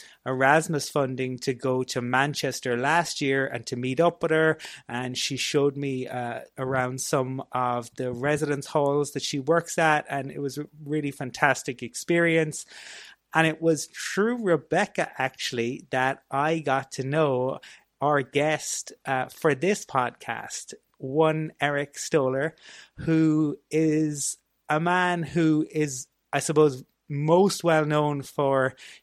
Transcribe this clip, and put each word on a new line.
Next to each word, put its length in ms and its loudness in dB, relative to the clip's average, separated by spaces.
Erasmus 640 2
funding 520 -2
to 140 -2
go 300 -2
to 160 -4
Manchester 760 -2
last 440 0
year 260 0
and 200 -10
to 100 -8
meet 220 -2
up 240 2
with 80 0
her. 280 4
And 300 -6
she 180 -4
showed 400 0
me, 300 -4
uh, 340 -8
around 440 -2
some 500 -2
of 460 -2
the 160 -4
residence 540 -2
halls 460 2
that 100 -6
she 180 -4
works 360 0
at, 320 4
and 220 -6
it 80 -10
was 180 -6
a 100 -8
really 260 -2
fantastic 720 -2
experience. 840 0
And 140 4
it 160 -2
was 240 2
through 580 -2
Rebecca, 720 0
actually, 760 -4
that 400 0
I 280 0
got 340 -2
to 120 -6
know 560 0
our 220 2
guest, 680 -2
uh, 220 -2
for 260 0
this 300 0
podcast, 880 -6
one 640 0
Eric 380 -2
Stoller, 560 0
who 600 2
is 640 0
a 100 2
man 440 0
who 480 2
is, 360 -2
I 80 0
suppose, 440 2
most 540 4
well 220 4
known 380 0
for 520 0